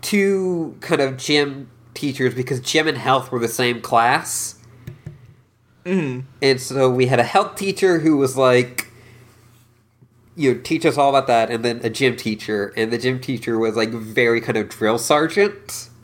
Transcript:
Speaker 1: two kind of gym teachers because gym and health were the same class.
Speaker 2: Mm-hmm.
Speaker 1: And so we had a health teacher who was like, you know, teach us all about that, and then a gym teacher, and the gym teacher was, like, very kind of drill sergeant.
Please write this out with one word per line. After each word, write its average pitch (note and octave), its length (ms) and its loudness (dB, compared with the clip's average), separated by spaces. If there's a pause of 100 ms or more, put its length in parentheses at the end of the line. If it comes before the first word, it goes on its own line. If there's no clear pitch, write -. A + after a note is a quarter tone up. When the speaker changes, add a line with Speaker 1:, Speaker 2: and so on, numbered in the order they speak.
Speaker 1:
two F#3+ 800 0
kind D3+ 200 0
of C3 160 -2
gym C#3+ 540 -2 (240)
teachers B2+ 400 -2
because B2+ 240 -4
gym D#3 280 0
and D3 100 -2
health C3 340 0
were B2 80 -4
the A#2 80 -2
same A#2+ 340 -2
class. - 800 0 (1200)
Speaker 2:
Mm-hmm. C#3 440 -2 (160)
Speaker 1:
And C3 180 2
so C3 300 2
we B2+ 160 2
had B2+ 120 2
a G#2 40 4
health - 320 0
teacher F#3+ 440 2
who D3+ 180 4
was C3 200 0
like, B2+ 500 2 (1500)
you C#3 180 2
know, A#2+ 80 -4
teach D#3+ 240 -2
us C3+ 100 4
all C#3 140 4
about C#3 160 2
that, A2+ 240 2
and A#2 160 -4
then A#2+ 180 -2
a A#2 60 0
gym A#2+ 260 0
teacher, G#2+ 600 -4
and A2+ 160 -2
the A#2+ 60 -2
gym B2+ 200 -2
teacher A#2 380 -4
was, A2 180 0
like, A2+ 140 0
very A#2 520 0
kind A#2 180 -2
of G2 100 -4
drill A2+ 300 0
sergeant. D#3+ 920 0 (140)